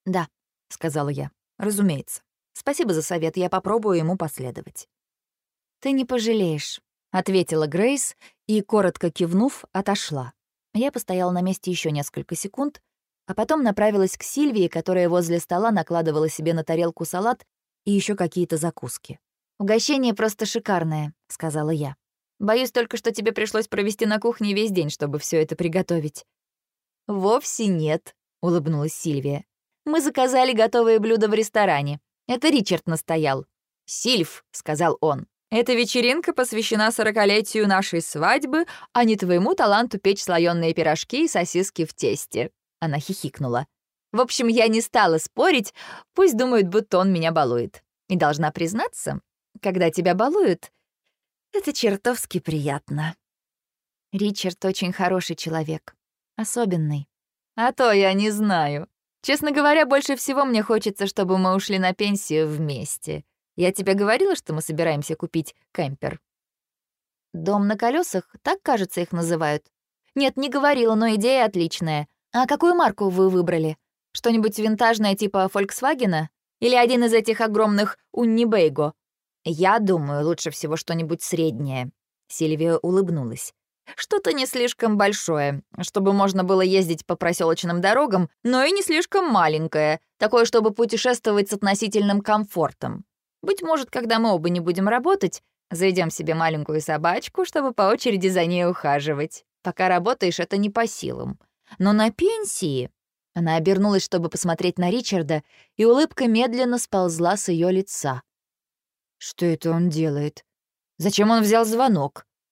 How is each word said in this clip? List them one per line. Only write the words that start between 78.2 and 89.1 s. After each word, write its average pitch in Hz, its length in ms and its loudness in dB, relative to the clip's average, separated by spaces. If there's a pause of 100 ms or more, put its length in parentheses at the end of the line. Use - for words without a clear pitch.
«Я 185 360 2
думаю, 151 460 0
лучше 160 260 -2
всего 151 260 -6
что-нибудь 165 460 -4
среднее». 143 640 -2 (380)
Сильвия 160 500 0
улыбнулась. 165 760 -2 (420)
«Что-то - 360 -2
не 277 140 0
слишком 233 500 0
большое, 160 680 0 (180)
чтобы 196 320 0
можно 196 300 2
было 190 180 2
ездить 185 460 0
по 175 80 -2
просёлочным 170 640 0
дорогам, 196 480 2 (140)
но 254 200 2
и 311 80 2
не 392 120 0
слишком 349 440 0